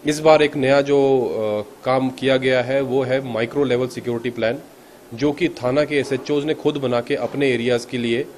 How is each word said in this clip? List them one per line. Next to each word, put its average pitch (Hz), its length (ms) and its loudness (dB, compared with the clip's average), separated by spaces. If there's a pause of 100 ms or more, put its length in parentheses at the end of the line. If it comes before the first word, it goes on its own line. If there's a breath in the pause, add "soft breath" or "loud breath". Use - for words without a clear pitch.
इस 151 120 -2
बार 156 220 6
एक 147 140 2
नया 139 260 4
जो, 139 400 4
अ, 107 400 -2 (240)
काम 131 240 0
किया 131 280 0
गया 127 240 2
है, 131 200 0
वो 131 220 0
है 127 300 -4
micro 120 300 -2
level 127 240 0
security 120 420 -4
plan, 117 280 -2 (560 loud breath)
जो 135 180 0
कि 156 160 -2
थाना 135 380 0
के 143 100 -4
एसएचओज 139 500 -2
ने 156 80 0
खुद 147 240 -2
बना 123 240 0
के 139 140 -2
अपने 135 340 -2
areas 120 380 0
के 127 100 -6
लिए 120 280 0 (120)